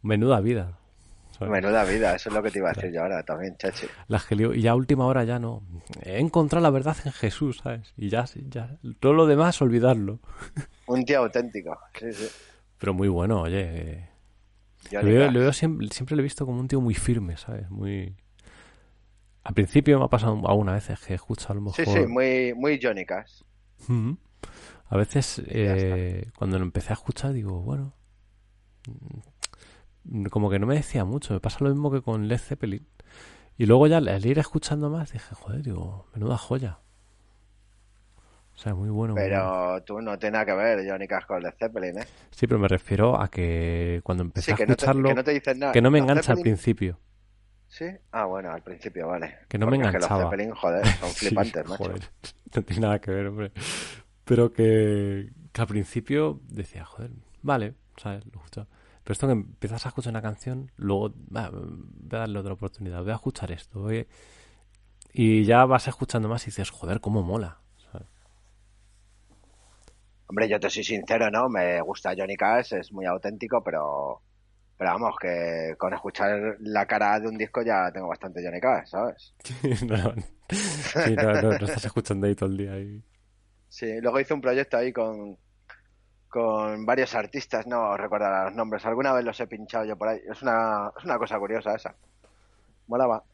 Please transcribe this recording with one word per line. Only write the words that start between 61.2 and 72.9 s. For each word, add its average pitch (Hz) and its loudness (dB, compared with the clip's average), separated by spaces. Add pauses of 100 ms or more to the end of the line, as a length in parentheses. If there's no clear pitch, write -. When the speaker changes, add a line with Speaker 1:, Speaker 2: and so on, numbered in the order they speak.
Speaker 1:
va, 110 -6
voy - -12 (500)
a 117 -6
darle 110 -4
otra 98 -6
oportunidad, 92 -8
voy 98 -4
a 113 -4
escuchar - -6
esto, - -12
voy, 113 -4 (1080)
y 110 6
ya 117 8
vas 131 4
escuchando 117 -4
más 120 -4
y - -10
dices, 101 -6
joder, 87 -4
cómo 104 0
mola, 90 -4 (320)
¿sabes? 92 -16 (2250)
Speaker 2:
Hombre, 107 0
yo 104 2
te 95 0
soy 107 -6
sincero, 110 0
¿no? 120 2
Me 87 2
gusta 92 -6
Johnny 98 -6
Cash, 113 2
es 92 -6